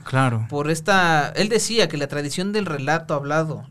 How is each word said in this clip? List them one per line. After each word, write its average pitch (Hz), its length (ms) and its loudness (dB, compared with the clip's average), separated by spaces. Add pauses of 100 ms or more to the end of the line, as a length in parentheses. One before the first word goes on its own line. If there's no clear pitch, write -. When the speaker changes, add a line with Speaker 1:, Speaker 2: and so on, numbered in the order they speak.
Speaker 1:
Claro. 123 440 2
Speaker 2:
por 147 220 -2
esta, 165 640 2
él 202 140 0
decía 220 400 2
que 156 80 -4
la 143 100 -2
tradición 147 460 -4
del 208 120 0
relato 156 500 -2
hablado, 143 560 -2